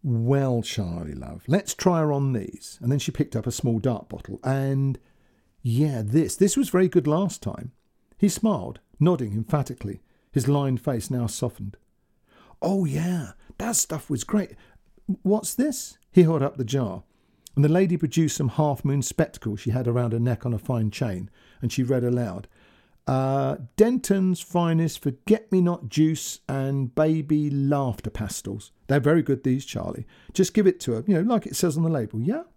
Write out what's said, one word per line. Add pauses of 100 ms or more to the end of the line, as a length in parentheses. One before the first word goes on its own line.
"Well,
Charlie,
love,
let's
try
her
on
these."
And
then
she
picked
up
a
small
dark
bottle,
and, (640)
yeah,
this.
This
was
very
good
last
time. (460)
He
smiled, (200)
nodding
emphatically, (280)
his
lined
face
now
softened. (840)
"Oh,
yeah, (240)
that
stuff
was
great. (680)
What's
this?" (160)
He
held
up
the
jar, (500)
and
the
lady
produced
some
half-moon
spectacles
she
had
around
her
neck
on
a
fine
chain, (320)
and
she
read
aloud, (580)
uh, (200)
"Denton's
Finest
Forget-Me-Not
Juice
and
Baby
Laughter
Pastels. (160)
They're
very
good,
these,
Charlie. (280)
Just
give
it
to
her,
you
know,
like
it
says
on
the
label,
yeah?" (120)